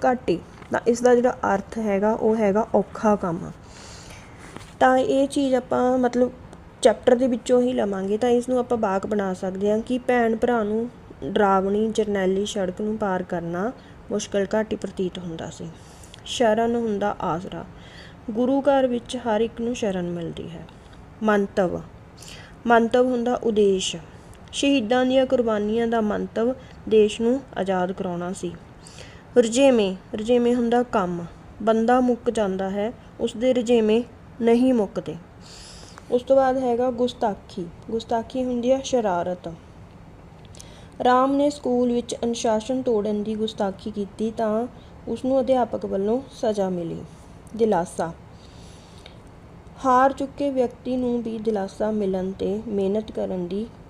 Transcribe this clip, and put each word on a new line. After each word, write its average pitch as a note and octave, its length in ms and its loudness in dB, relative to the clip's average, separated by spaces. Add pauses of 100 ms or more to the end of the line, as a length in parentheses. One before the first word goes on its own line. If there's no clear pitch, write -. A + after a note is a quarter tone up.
ਘਾਟੀ। A#3 340 0 (320)
ਤਾਂ A#3 160 0
ਇਸ A#3+ 140 2
ਦਾ B3 140 6
ਜਿਹੜਾ B3 220 2 (160)
ਅਰਥ G3 240 -4
ਹੈਗਾ, G#3+ 360 0
ਉਹ A3 220 2
ਹੈਗਾ G#3+ 400 2
ਔਖਾ G#3 400 2
ਕੰਮ। E3+ 360 -6 (1300)
ਤਾਂ C4 180 6
ਇਹ C4+ 300 2
ਚੀਜ਼ C#4 280 0
ਆਪਾਂ B3 420 2
ਮਤਲਬ B3 340 2 (500)
ਚੈਪਟਰ A#3+ 340 6
ਦੇ B3+ 120 2
ਵਿੱਚੋਂ B3 340 2
ਹੀ B3+ 120 0
ਲਵਾਂਗੇ। G3+ 440 -2
ਤਾਂ B3 120 2
ਇਸ A#3+ 200 2
ਨੂੰ B3+ 100 2
ਆਪਾਂ A#3+ 180 0
ਵਾਕ G3 280 0
ਬਣਾ G3+ 280 -2
ਸਕਦੇ F#3+ 380 -2
ਹਾਂ G#3+ 80 2
ਕਿ B3 180 -4
ਭੈਣ A#3+ 380 2
ਭਰਾ A3+ 280 2
ਨੂੰ A3 260 -2 (360)
ਡਰਾਵਣੀ G3+ 640 2
ਜਰਨੈਲੀ G3+ 560 0
ਸੜਕ F#3+ 360 -4
ਨੂੰ G#3+ 160 -4
ਪਾਰ F#3 260 -2
ਕਰਨਾ F3 480 -4 (400)
ਮੁਸ਼ਕਿਲ G3+ 440 -2
ਘਾਟੀ G#3+ 200 -2
ਪ੍ਰਤੀਤ F#3+ 440 -6
ਹੁੰਦਾ E3 300 -10
ਸੀ। E3+ 200 -12 (560)
ਸ਼ਰਨ A#3 500 2
ਹੁੰਦਾ G#3 460 -2
ਆਸਰਾ, F3 440 -6 (640)
ਗੁਰੂ B3 300 2
ਘਰ C4+ 260 4
ਵਿੱਚ A#3+ 300 -4
ਹਰ A#3 240 0
ਇੱਕ A#3 200 -4
ਨੂੰ A#3 140 -4
ਸ਼ਰਨ F#3 360 -4
ਮਿਲਦੀ E3+ 380 -8
ਹੈ। E3 180 -14 (560)
ਮੰਤਵ, G3+ 580 0 (840)
ਮੰਤਵ A#3 380 4
ਹੁੰਦਾ B3 300 0
ਉਦੇਸ਼। G3+ 600 2 (560)
ਸ਼ਹੀਦਾਂ B3+ 540 2
ਦੀਆਂ C4 200 4
ਕੁਰਬਾਨੀਆਂ A3+ 640 0
ਦਾ A3+ 140 0
ਮੰਤਵ G#3 520 -2 (360)
ਦੇਸ਼ G#3+ 320 4
ਨੂੰ B3 200 2 (160)
ਆਜ਼ਾਦ F#3 340 0
ਕਰਾਉਣਾ F3+ 420 -6
ਸੀ। F3 220 -8 (840)
ਰੁਝੇਵੇਂ, A#3 580 4 (220)
ਰੁਝੇਵੇਂ A#3+ 380 2
ਹੁੰਦਾ A#3+ 280 2
ਕੰਮ, F3+ 420 -2 (380)
ਬੰਦਾ A3+ 360 4
ਮੁੱਕ A#3+ 300 0
ਜਾਂਦਾ F#3+ 400 -2
ਹੈ, G3+ 240 -2 (260)
ਉਸਦੇ A#3 340 0
ਰੁਝੇਵੇਂ A3+ 500 4 (380)
ਨਹੀਂ A#3+ 320 6
ਮੁੱਕਦੇ। F#3+ 420 -2 (960)
ਉਸ B3 120 2
ਤੋਂ C4+ 120 4
ਬਾਅਦ C4 220 4
ਹੈਗਾ B3 340 0
ਗੁਸਤਾਖੀ। A3+ 760 -2 (240)
ਗੁਸਤਾਖੀ A3+ 520 -4
ਹੁੰਦੀ B3 280 0
ਹੈ C4+ 120 4
ਸ਼ਰਾਰਤ। F3+ 720 -2 (1500)
ਰਾਮ B3+ 320 4
ਨੇ C#4+ 140 2
ਸਕੂਲ B3 420 0
ਵਿੱਚ A#3+ 320 -4
ਅਨੁਸ਼ਾਸਨ A#3 580 -2
ਤੋੜਨ G#3 420 0
ਦੀ A3 120 -4
ਗੁਸਤਾਖੀ G#3+ 560 -4
ਕੀਤੀ G#3 400 -6
ਤਾਂ A3 360 -2 (400)
ਉਸਨੂੰ B3+ 320 0
ਅਧਿਆਪਕ A#3+ 460 0
ਵੱਲੋਂ G3+ 360 -2 (100)
ਸਜ਼ਾ G#3 380 -2
ਮਿਲੀ। E3+ 340 -6 (540)
ਦਿਲਾਸਾ, F#3 540 0 (1700)
ਹਾਰ C4 260 6
ਚੁੱਕੇ C#4 380 -4
ਵਿਅਕਤੀ B3+ 480 -2
ਨੂੰ A#3+ 240 -2
ਵੀ A3+ 180 -6
ਦਿਲਾਸਾ G#3+ 520 -2
ਮਿਲਣ F#3+ 380 -2
'ਤੇ G3 380 -4
ਮਿਹਨਤ G3+ 440 -2
ਕਰਨ F#3+ 360 -4
ਦੀ G3+ 200 -6 (220)